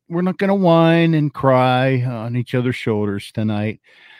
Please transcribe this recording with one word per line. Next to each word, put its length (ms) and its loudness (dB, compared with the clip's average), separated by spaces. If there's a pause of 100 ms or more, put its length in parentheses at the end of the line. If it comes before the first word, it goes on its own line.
we're 140 -4
not 160 -2
gonna 160 0
whine 600 4
and 200 0
cry 680 2
on 340 -6
each 180 -4
other's 220 -2
shoulders 560 -4
tonight. 480 -4 (400)